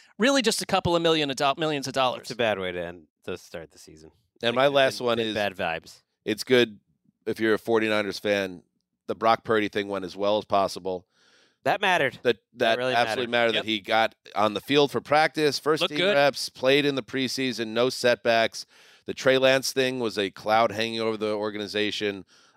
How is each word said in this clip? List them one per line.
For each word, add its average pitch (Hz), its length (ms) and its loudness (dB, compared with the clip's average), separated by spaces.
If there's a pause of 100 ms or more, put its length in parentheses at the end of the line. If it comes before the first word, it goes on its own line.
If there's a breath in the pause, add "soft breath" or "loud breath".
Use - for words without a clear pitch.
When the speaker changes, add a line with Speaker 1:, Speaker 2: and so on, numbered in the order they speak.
(180 soft breath)
Speaker 1:
really 269 240 2
just 208 200 -2
a 185 40 -10
couple 180 280 0
of 170 80 2
million 160 280 2
of 131 60 -6
do-, 139 200 0
millions 151 320 -4
of 131 60 -8
dollars. 123 280 0
Speaker 2:
It's - 80 -12
a 120 60 -10
bad 107 220 2
way 92 140 -4
to 87 120 -6
end, 85 200 -12 (200)
to 90 140 -8
start - 340 -16
the - 60 -20
season. 78 320 -20 (320)
Speaker 3:
And 117 120 0
Speaker 2:
Like, 131 100 4
Speaker 3:
my 143 40 4
last 135 300 2
Speaker 2:
been, 127 80 -6
Speaker 3:
one 117 120 0
Speaker 2:
been 113 100 -2
Speaker 3:
is 107 60 -4
Speaker 2:
bad 101 220 -4
vibes. 82 440 -8 (240)
Speaker 3:
it's 107 200 -4
good 120 340 4 (480)
if 110 120 -4
you're 110 160 2
a 98 40 2
forty-niners 107 600 0
fan. 98 440 -2 (440)
The 110 80 -6
Brock 110 300 2
Purdy 107 240 2
thing 101 200 -4
went 98 160 -6
as 87 120 -12
well 101 220 0
as 98 60 -4
possible. 92 600 -4 (580 soft breath)
Speaker 2:
That 185 160 0
mattered. 175 420 0
Speaker 3:
That, 117 140 2 (180)
that 113 40 -12
Speaker 2:
That 117 200 2
really 127 160 -2
Speaker 3:
absolutely 117 360 0
Speaker 2:
mattered. 120 220 2
Speaker 3:
mattered, - 40 -2
Speaker 1:
Yep. 170 80 -2
Speaker 3:
that 107 60 -6
he 107 100 -2
got 110 340 0 (200)
on 107 200 2
the 98 60 -4
field 143 300 2
for 117 100 -4
practice, 151 580 0
first 151 240 0
Speaker 1:
Looked 156 100 -2
Speaker 3:
team 147 80 -6
Speaker 1:
good. 196 160 2
Speaker 3:
reps, 143 320 2
played 139 360 2
in 143 120 0
the 127 60 -4
preseason, 127 680 -4
no 117 220 0
setbacks. 113 760 0 (400 soft breath)
The 98 80 -8
Trey 131 240 2
Lance 131 340 4
thing 131 280 -2
was 104 180 -4
a 98 120 -2
cloud 110 420 2
hanging 113 280 -4
over 113 160 -2
the 107 180 -4
organization, 104 880 -4 (320 soft breath)